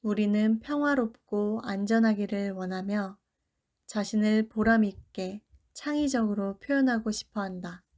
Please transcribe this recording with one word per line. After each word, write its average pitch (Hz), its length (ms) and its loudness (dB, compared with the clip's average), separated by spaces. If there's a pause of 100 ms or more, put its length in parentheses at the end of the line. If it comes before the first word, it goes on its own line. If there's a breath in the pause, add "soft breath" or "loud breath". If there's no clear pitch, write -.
우리는 214 580 2
평화롭고 233 1040 -2
안전하기를 202 880 0
원하며 190 680 -4 (680)
자신을 214 640 2
보람있게 214 960 0 (300)
창의적으로 226 840 0
표현하고 254 520 0
싶어 - 300 -6
한다. 180 440 -10 (140)